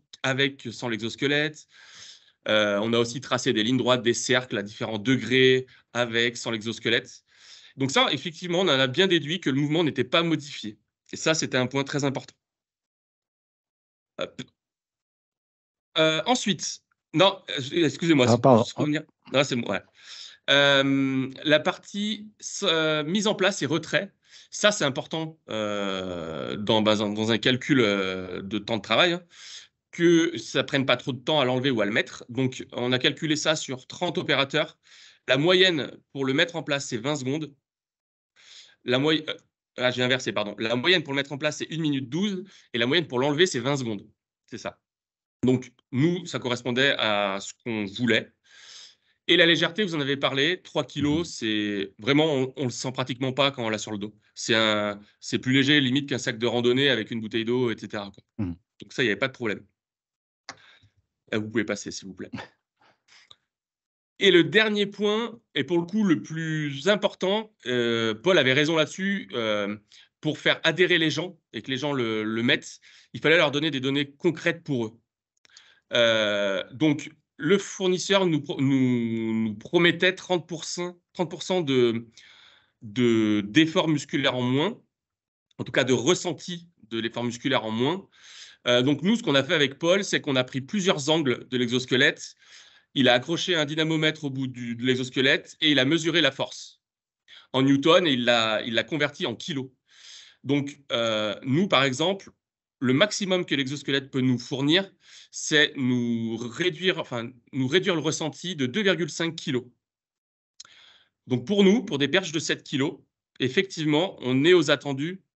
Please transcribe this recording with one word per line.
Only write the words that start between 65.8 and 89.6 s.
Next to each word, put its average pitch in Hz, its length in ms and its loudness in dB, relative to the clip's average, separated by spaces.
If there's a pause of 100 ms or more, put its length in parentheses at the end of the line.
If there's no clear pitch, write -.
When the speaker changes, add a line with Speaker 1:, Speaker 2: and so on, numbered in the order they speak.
Speaker 1:
coup 208 200 0
le 165 180 2
plus 156 640 -4
important, 202 640 0 (120)
euh, 117 480 0
Paul 165 240 4
avait 131 160 4
raison 151 220 2
là-dessus, 156 580 -2
euh, 104 420 -2 (460)
pour 147 160 -4
faire 151 260 2
adhérer 165 320 4
les 160 140 2
gens 170 280 -6 (140)
et 117 80 -10
que 123 100 -12
les 135 60 -2
gens 147 160 -4
le, 113 320 -2
le 113 180 -2
mettent, - 380 -2 (320)
il 117 80 -10
fallait 151 160 4
leur 156 140 4
donner 147 200 -2
des 135 100 -4
données 139 300 -2
concrètes 165 540 -2
pour 123 220 -4
eux. 107 120 -14 (920)
Euh, 104 800 2
donc, 147 380 0 (300)
le 165 160 2
fournisseur 190 680 0
nous 156 140 2
pro-, 147 200 -8
nous, 120 720 2
nous 110 220 0
promettait 170 640 0
trente 180 320 -4
pour 156 160 -10
cent, 180 360 -10 (120)
trente 170 180 -4
pour 180 140 -12
cent 185 160 0
de, 120 480 2 (760)
de, 110 640 2
d'efforts 160 400 4
musculaires 139 480 0
en 127 80 -2
moins, 143 340 0 (800)
en 127 60 -6
tout - 60 -12
cas 139 140 2
de 127 80 2
ressenti 170 760 -2 (200)
de 113 100 -6
l'effort 113 240 -4
musculaire 120 420 -2
en 110 60 -4
moins. 139 380 -2 (580)
Euh, 123 160 4
donc 135 200 2
nous, 202 120 4
ce 226 80 -2
qu'on 143 140 2
a 131 80 4
fait 170 100 -2
avec 143 240 0